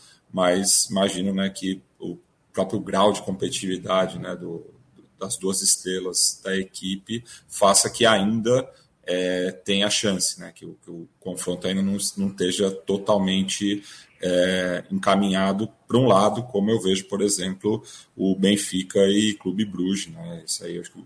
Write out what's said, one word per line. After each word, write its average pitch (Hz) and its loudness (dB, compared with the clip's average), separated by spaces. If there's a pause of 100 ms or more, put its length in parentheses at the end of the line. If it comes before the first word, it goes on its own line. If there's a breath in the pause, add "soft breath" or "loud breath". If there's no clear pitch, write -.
(340 soft breath)
mas 92 2
imagino, 98 0
né, 95 -2
que 95 -6 (160)
o 87 -10 (340)
próprio 95 -2
grau 95 4
de - -6
competitividade, 92 -2
né, 87 -8
do, 85 -12 (540)
das 95 -6
duas 98 -2
estrelas 92 -2
da 95 -2
equipe 98 -6 (240 loud breath)
faça 98 4
que 113 4
ainda, 113 2 (380 loud breath)
é, 90 0
tenha 98 0
chance, 98 0
né, 87 -16
que - -20
o, 82 -16
que - -20
o 85 -14 (120)
confronto 90 -6
ainda 95 0
não, 98 0 (200)
não 98 0
esteja 95 0
totalmente, 98 -2 (380 loud breath)
é, 90 0
encaminhado 98 2 (180)
pra 117 2
um 131 6
lado, 107 6
como 101 0
eu 110 2
vejo, 95 0
por 101 -4
exemplo, 101 -2 (360 loud breath)
o 95 2
Benfica 95 2
e 104 4
Clube 95 -2
Bruges, 92 -2
né? 82 -12
Isso - -8
aí, 87 -8
eu 87 -8
acho 85 -16
que 90 -20
o - -18